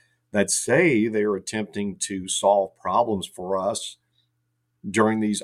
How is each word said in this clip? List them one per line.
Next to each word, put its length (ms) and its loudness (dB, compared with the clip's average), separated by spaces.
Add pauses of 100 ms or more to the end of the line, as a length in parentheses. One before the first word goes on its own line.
(300)
that 220 0
say 560 2
they're 260 0
attempting 680 -6
to 260 -8
solve 500 2
problems 480 0
for 320 -4
us 380 -4 (920)
during 300 2
these 240 0